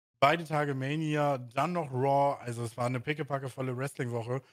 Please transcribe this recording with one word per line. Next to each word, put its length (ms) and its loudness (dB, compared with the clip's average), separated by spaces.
beide 240 6
Tage 320 0
Mania, 640 0
dann 360 -2
noch 180 -2
Raw. 500 4
Also 220 -6
es 140 -6
war 80 0
eine 140 0
pickepackevolle 800 -4
Wrestling-Woche 560 -4
und 200 -4